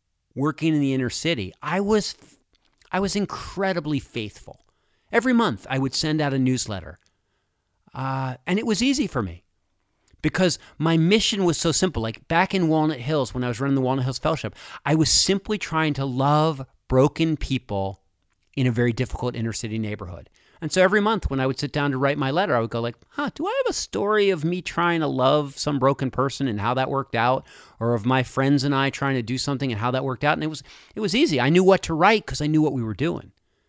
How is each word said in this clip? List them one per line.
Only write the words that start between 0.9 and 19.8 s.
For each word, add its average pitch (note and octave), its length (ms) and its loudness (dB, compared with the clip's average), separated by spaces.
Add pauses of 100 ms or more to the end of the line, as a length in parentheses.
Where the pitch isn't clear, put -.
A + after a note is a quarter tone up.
inner C3 160 0
city, A2 540 -4
I D#3 160 -2
was, G3+ 380 0 (760)
I F3+ 80 -2
was F#3+ 160 -2
incredibly F3+ 840 -2
faithful. - 680 -12 (460)
Every A#3 200 2
month, A3 380 2
I C3 80 0
would C3+ 160 -2
send D#3 260 0
out C#3+ 140 0
a C3+ 60 0
newsletter. G#2+ 580 -2 (960)
Uh, C3+ 400 -4 (100)
and F#3 140 0
it A#3 80 -2
was G#3+ 160 0
easy C4+ 240 2
for C3 160 -2
me F2 220 -8 (760)
because E3+ 360 0 (180)
my E3 200 2
mission G3 480 2
was E3+ 120 2
so - 140 0
simple. D3+ 320 0
Like, A2 240 -8
back F3 260 2
in F#3 140 2
Walnut D#3 320 2
Hills, C3 340 -2
when B2+ 120 -4
I B2 40 -2
was A#2 120 -4
running C#3 160 0
the C3+ 40 2
Walnut C3 260 0
Hills C3 120 -4
Fellowship, D3+ 380 -4 (280)
I D3 120 2
was D#3+ 120 4
simply G3+ 480 0
trying D#3 380 0
to C#3 100 -4
love C#3 640 2 (220)
broken D3+ 480 4
people G2 640 -4 (560)
in C3 100 2
a B2+ 60 2
very A#2+ 200 2
difficult B2 440 -4
inner A2+ 160 -4
city A2 260 -6
neighborhood. G#2 520 -8 (300)